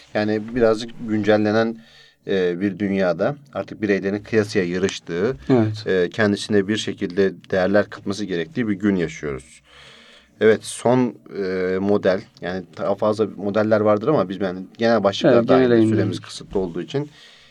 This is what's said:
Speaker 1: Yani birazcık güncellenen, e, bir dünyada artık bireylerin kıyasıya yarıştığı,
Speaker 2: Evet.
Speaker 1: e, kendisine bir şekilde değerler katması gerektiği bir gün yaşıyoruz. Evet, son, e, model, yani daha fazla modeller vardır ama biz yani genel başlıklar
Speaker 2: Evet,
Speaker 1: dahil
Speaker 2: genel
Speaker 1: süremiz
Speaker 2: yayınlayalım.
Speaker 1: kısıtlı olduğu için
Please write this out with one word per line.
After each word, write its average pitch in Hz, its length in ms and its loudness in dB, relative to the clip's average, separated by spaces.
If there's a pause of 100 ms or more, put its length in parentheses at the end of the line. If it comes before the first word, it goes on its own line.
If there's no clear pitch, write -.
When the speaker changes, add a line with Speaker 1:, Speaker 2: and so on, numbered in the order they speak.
(140)
Speaker 1:
Yani 107 280 0 (120)
birazcık 113 360 2 (180)
güncellenen, 107 680 2 (500)
e, 90 340 0
bir 98 180 -2
dünyada 98 580 0 (180)
artık - 280 -8
bireylerin 98 400 0
kıyasıya 107 420 0
yarıştığı, 92 720 -4 (120)
Speaker 2:
Evet. 110 380 2
Speaker 1:
e, 90 240 0
kendisine 101 580 0
bir 107 80 0
şekilde 95 560 -2 (180)
değerler 98 400 2
katması 101 340 -8
gerektiği 90 440 -4
bir 101 60 0
gün 98 220 0
yaşıyoruz. 78 640 -6 (800)
Evet, 104 240 4
son, 123 500 0 (240)
e, 92 420 -2
model, 101 400 2 (200)
yani 90 240 -8 (120)
daha - 180 -2
fazla 107 320 0 (100)
modeller 107 440 0
vardır 107 280 2
ama 120 200 2
biz 92 120 -6
yani 92 200 -4 (180)
genel 117 260 2
başlıklar 117 340 4
Speaker 2:
Evet, 117 100 2
Speaker 1:
dahil - 100 6
Speaker 2:
genel 131 100 4
Speaker 1:
süremiz 113 220 4
Speaker 2:
yayınlayalım. 92 320 -2
Speaker 1:
kısıtlı - 380 -8
olduğu 87 220 -6
için 139 280 -6 (400)